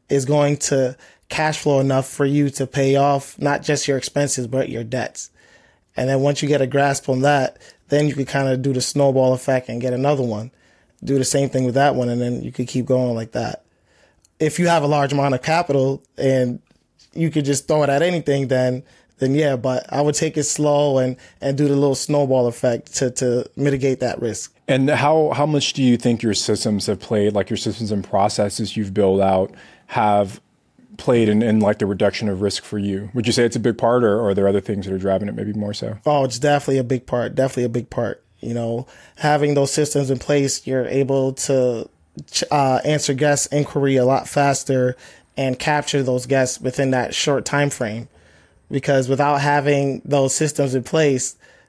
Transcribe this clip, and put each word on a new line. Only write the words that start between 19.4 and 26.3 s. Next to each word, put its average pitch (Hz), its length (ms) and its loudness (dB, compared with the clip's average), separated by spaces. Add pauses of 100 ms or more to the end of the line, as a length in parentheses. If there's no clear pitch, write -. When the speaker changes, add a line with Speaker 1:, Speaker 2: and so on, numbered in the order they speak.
Speaker 1:
but 127 340 -4
I 139 120 -2
would 147 120 2
take 156 220 -2
it 147 80 0
slow 147 540 2
and, 127 180 0 (240)
and 139 160 -2
do 147 100 2
the 139 80 4
little 139 200 2
snowball 131 520 2
effect 120 500 -2
to, 131 160 0
to 123 440 -2
mitigate 135 440 0
that 123 200 -4
risk. 110 340 -6 (140)
Speaker 2:
And 135 220 2
how, 151 400 2
how 139 160 0
much 143 260 0
do 139 100 -2
you 123 140 6
think 117 260 0
your 107 120 2